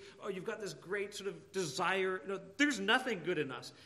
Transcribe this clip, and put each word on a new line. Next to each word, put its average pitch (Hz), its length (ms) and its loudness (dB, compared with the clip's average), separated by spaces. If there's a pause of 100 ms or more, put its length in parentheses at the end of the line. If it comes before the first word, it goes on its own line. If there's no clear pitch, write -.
(220)
Oh, 214 60 -6
you've 185 180 -4
got 214 140 -4
this 185 120 -6
great 196 420 -4
sort 196 140 -6
of 170 240 -10
desire." 185 720 2
No, 190 140 -4 (160)
there's 285 240 6
nothing 220 420 4
good 160 160 0
in 131 140 0
us. 123 200 -8 (140)